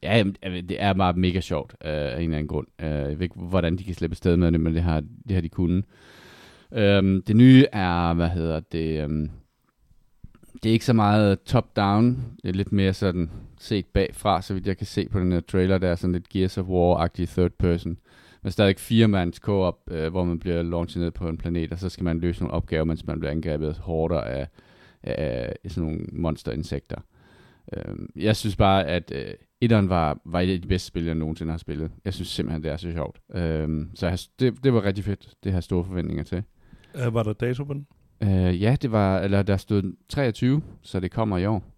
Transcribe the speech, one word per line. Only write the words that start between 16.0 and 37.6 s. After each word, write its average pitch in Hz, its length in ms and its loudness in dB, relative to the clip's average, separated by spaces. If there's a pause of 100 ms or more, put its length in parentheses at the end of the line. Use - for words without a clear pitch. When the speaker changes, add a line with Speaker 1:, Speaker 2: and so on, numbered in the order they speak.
Speaker 1:
lidt 87 160 -6
Gears 95 280 -2
of 95 100 -4
War-agtig 87 640 2
third 90 300 2
person. 85 380 0 (460)
Men 98 80 -6
stadig 98 280 4
fire-mands 101 580 2
co-op, 95 440 -2 (100)
øh, 80 200 -4
hvor 90 120 -2
man 85 160 -2
bliver 85 220 -2
launchet 85 420 -4
ned - 80 -2
på 87 180 -8
en 80 80 -6
planet, 85 340 -4
og 90 80 -8
så 92 100 -4
skal - 140 -8
man 85 160 0
løse 87 220 -2
nogle 87 120 -4
opgaver, 82 300 -2
mens 80 240 -2
man 76 120 -6
bliver 78 120 -4
angrebet 76 460 -4
hårdere 80 520 -2
af, 67 180 -6 (560)
af, 62 500 -6 (100)
af - 80 -10
sådan 82 180 -4
nogle 80 220 -6
monsterinsekter. 76 840 -6 (800)
Øhm, - 380 -10
jeg 104 200 0
synes 101 200 -4
bare, 98 300 4
at, 85 300 -4
øh, 50 180 -8 (280)
etteren 110 280 4
var, 80 360 0
var 82 160 -2
et 92 120 2
af 90 80 -2
de 87 60 -12
bedste 90 200 -2
spil, 85 180 -6
jeg 82 100 -2
nogensinde 80 360 -4
har 82 60 -4
spillet. 78 340 -8 (140)
Jeg 95 80 -4
synes 92 160 -8
simpelthen, 80 340 -4
det 80 80 -4
er 76 60 -6
så 85 140 -8
sjovt. 82 260 -6 (180)
Øhm, 78 600 -2
så 92 120 -4
jeg, 87 120 -2 (200)
det, 127 240 0
det 135 100 4
var 110 100 4
rigtig 98 200 -2
fedt. 101 260 -6 (140)
Det 98 80 -2
har 92 60 0
jeg 85 60 -2
store 87 220 -2
forventninger 80 380 -4
til. 92 200 -6 (600)
Speaker 2:
Øh, 117 80 -2
var 117 100 0
der 107 100 -2
dato 120 300 -4